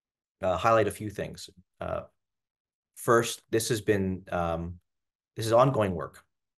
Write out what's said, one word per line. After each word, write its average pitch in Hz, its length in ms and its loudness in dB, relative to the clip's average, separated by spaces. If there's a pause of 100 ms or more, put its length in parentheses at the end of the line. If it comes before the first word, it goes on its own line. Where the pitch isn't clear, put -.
(400)
uh, 90 160 0
highlight 113 320 4
a - 20 0
few 104 200 -10
things. 80 400 -12 (280)
Uh, 87 260 -6 (920)
first, - 540 2
this 113 180 0
has 110 120 -2
been, 95 500 0
um, 85 480 -4 (560)
this 110 120 -8
is 110 60 0
ongoing 117 420 4
work, 69 300 -10 (340)